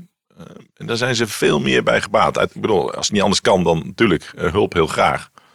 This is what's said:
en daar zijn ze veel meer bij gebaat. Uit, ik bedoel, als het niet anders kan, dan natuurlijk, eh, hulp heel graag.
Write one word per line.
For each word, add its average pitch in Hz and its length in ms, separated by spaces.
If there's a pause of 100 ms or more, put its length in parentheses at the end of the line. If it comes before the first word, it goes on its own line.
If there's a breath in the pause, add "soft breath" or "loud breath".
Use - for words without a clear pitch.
(760)
en - 100
daar 117 100
zijn 123 180
ze 113 120
veel 135 340
meer 127 220
bij 110 180
gebaat. 95 380
Uit, - 160
ik 101 60
bedoel, 98 320
als - 140
het - 80
niet 101 80
anders 95 180
kan, 95 240
dan 82 220
natuurlijk, - 500
eh, 85 160
hulp 101 200
heel 82 140
graag. 78 440 (240 soft breath)